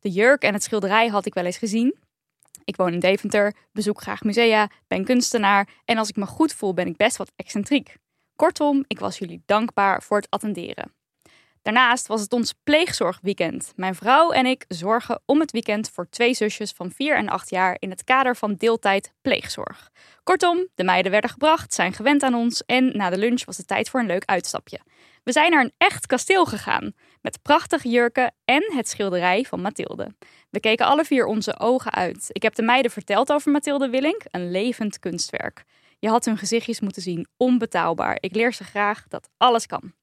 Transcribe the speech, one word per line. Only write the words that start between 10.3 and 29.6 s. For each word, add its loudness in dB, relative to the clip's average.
attenderen. -8
Daarnaast 2
was -2
het -4
ons -2
pleegzorgweekend. 0
Mijn -4
vrouw 4
en 2
ik -2
zorgen -4
om 4
het -2
weekend -4
voor -10
twee 2
zusjes -4
van -10
vier -2
en 0
acht -6
jaar 0
in -8
het -14
kader 2
van -2
deeltijd 0
pleegzorg. -4
Kortom, 2
de -2
meiden 2
werden 0
gebracht, 0
zijn 0
gewend 2
aan 2
ons -2
en 2
na 0
de -2
lunch 0
was -14
het -14
tijd -2
voor -2
een -2
leuk -4
uitstapje. -6
We -4
zijn 4
naar 4
een -6
echt 0
kasteel 2
gegaan, -4
met -10
prachtige 2
jurken 2
en 2
het -4
schilderij 0
van -8